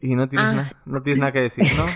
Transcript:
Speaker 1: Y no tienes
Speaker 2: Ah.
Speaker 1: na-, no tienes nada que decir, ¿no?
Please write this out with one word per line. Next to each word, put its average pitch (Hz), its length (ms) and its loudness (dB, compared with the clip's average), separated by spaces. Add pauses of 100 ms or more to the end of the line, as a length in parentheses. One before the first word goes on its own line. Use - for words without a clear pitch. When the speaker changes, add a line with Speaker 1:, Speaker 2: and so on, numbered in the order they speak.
Speaker 1:
Y 131 160 0
no 131 120 0
tienes 202 200 0
Speaker 2:
Ah. 220 40 2
Speaker 1:
na-, 139 320 -4
no 135 180 -6
tienes 139 160 0
nada 139 140 0
que 135 100 0
decir, 123 240 2 (100)
¿no? 156 200 0